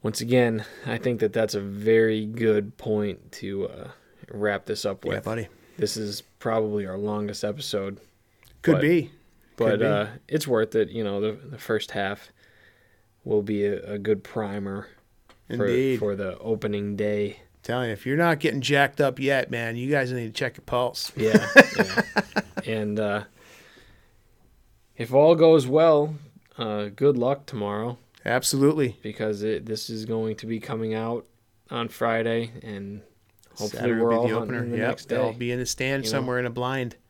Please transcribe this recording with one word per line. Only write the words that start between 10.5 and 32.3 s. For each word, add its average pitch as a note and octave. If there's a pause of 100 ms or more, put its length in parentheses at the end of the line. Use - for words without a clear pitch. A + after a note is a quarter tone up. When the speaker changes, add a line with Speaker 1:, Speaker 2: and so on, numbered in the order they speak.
Speaker 1:
it. A2
You A2+
know, G2+
the, G#2+
the B2+
first -
half G2+ (920)
will G#2
be G2+
a, G2+
a G#2
good G2+
primer G2+ (600)
for, A2+
Speaker 2:
Indeed. B2+
Speaker 1:
for G#2
the F#2+
opening G#2
day. G#2 (200)
Speaker 2:
Telling B2
you, A2
if G2+
you're C#3
not E3
getting C#3+
jacked C#3
up C3+
yet, C3+
man, A#2
you B2
guys C3
need B2
to A2
check B2+
your -
pulse. -
Speaker 1:
Yeah, A3 (160)
Speaker 2:
<laughs> -
Speaker 1:
yeah. - (640)
And, G#2+
uh, G#2 (1700)
if A#2
all D3+
goes D#3+
well, D3+ (420)
uh, G#2 (100)
good C#3
luck C3+
tomorrow. G#2+ (280)
Speaker 2:
Absolutely. C3+
Speaker 1:
Because G#2+
it, G#2+
this A2
is A2
going A2
to -
be A2+
coming A2+
out A2+ (460)
on A#2
Friday, A2+ (100)